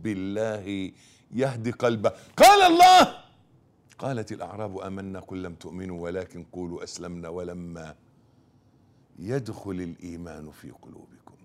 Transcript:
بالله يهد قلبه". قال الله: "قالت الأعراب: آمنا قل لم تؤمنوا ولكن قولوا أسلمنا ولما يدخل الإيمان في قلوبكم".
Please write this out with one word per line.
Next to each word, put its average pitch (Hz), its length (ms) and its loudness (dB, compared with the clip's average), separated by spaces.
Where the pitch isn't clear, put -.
بالله 101 920 -6
يهد 120 360 -4
قلبه". 113 440 0
قال 370 360 10
الله: 359 420 8
"قالت 117 340 -6
الأعراب: 95 460 -10
آمنا 95 420 -10
قل 92 220 -12
لم 87 120 -12
تؤمنوا 87 480 -12
ولكن 87 500 -10
قولوا 87 320 -10
أسلمنا 87 440 -12
ولما 87 680 -12
يدخل 110 520 -10
الإيمان 85 800 -12
في 71 200 -20
قلوبكم". - 760 -20